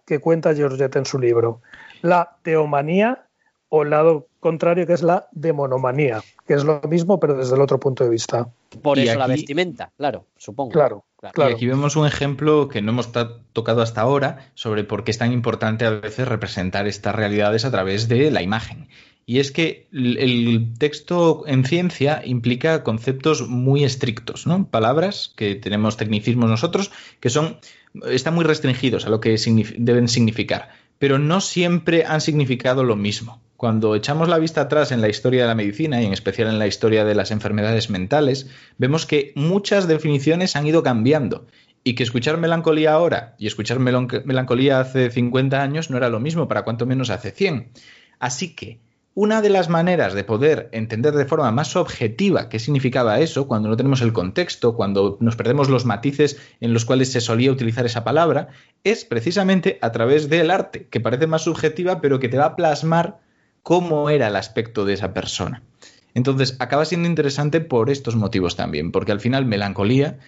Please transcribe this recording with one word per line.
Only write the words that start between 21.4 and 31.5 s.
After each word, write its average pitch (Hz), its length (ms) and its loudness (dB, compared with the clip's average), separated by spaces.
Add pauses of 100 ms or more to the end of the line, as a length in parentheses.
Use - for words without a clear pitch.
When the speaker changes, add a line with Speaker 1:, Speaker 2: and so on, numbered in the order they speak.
Speaker 3:
en 131 160 2
ciencia 156 600 0
implica 127 580 0
conceptos 131 640 -2
muy 131 380 2
estrictos, - 600 -4
¿no? 185 220 0
Palabras 143 720 0
que 101 180 -2
tenemos 104 400 -2
tecnicismos 113 540 0
nosotros 175 420 0 (300)
que 123 80 0
son, 151 280 -2 (540)
están 131 240 0
muy 170 80 2
restringidos 143 640 0
a 104 40 -6
lo 110 120 0
que 113 140 2
signif-, 110 420 0
deben 120 320 2
significar, 113 640 -2 (280)
pero 139 200 2
no 156 200 0
siempre 175 680 0